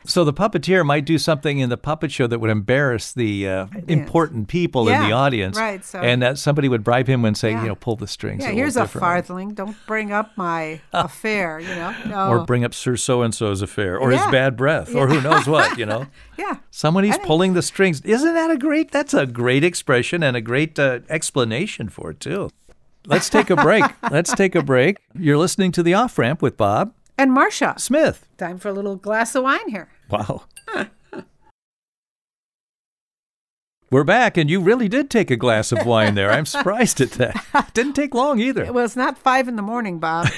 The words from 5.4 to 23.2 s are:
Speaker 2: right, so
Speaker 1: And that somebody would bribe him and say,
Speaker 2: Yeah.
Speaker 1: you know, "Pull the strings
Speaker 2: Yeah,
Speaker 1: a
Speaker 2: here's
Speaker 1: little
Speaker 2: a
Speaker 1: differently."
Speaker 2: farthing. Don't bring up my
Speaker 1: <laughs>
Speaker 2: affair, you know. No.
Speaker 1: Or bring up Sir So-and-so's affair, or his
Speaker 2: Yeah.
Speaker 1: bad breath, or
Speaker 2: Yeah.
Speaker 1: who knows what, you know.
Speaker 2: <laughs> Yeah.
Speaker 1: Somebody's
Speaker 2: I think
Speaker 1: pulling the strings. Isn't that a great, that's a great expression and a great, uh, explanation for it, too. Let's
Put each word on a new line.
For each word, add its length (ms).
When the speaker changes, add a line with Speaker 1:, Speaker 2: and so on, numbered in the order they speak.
Speaker 2:
right, 260
so 140
Speaker 1:
And 240
that 160
somebody 320
would 140
bribe 240
him 180
and 100
say, 140
Speaker 2:
Yeah. 120
Speaker 1:
you 60
know, 60
"Pull 220
the 100
strings 380
Speaker 2:
Yeah, 60
Speaker 1:
a 40
Speaker 2:
here's 220
Speaker 1:
little 80
Speaker 2:
a 20
Speaker 1:
differently." 220
Speaker 2:
farthing. 180
Don't 220
bring 240
up 260
my 500
Speaker 1:
<laughs> 80
Speaker 2:
affair, 680
you 140
know. 180
No. 220
Speaker 1:
Or 160
bring 180
up 80
Sir 240
So-and-so's 640
affair, 380
or 140
his 100
Speaker 2:
Yeah. 80
Speaker 1:
bad 260
breath, 380
or 140
Speaker 2:
Yeah. 80
Speaker 1:
who 120
knows 200
what, 280
you 100
know. 260
Speaker 2:
<laughs> 260
Yeah. 180
Speaker 1:
Somebody's 440
Speaker 2:
I 20
think 100
Speaker 1:
pulling 280
the 80
strings. 400
Isn't 320
that 160
a 60
great, 340
that's 220
a 140
great 380
expression 580
and 140
a 40
great, 380
uh, 220
explanation 800
for 240
it, 80
too. 280
Let's 240